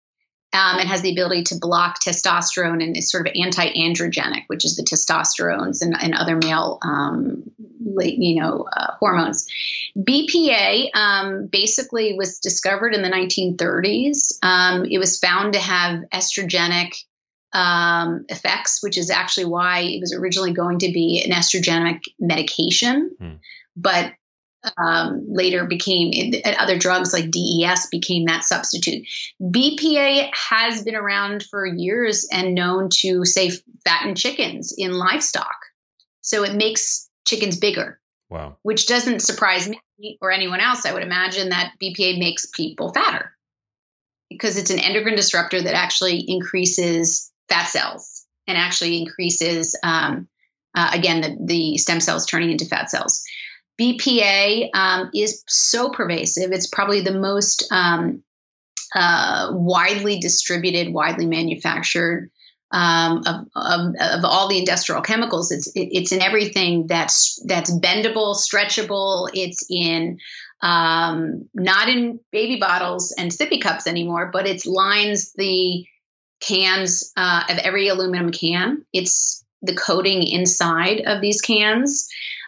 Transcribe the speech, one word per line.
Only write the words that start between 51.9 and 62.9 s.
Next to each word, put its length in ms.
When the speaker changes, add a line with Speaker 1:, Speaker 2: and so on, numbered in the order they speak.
Speaker 1:
cells 260
turning 240
into 140
fat 260
cells. 340
B 200
P 260
A, 500
um, 400
is 360
so 400
pervasive. 640
It's 140
probably 340
the 180
most, 520
um, 520
uh, 560
widely 680
distributed, 760
widely 320
manufactured, 1080
um, 540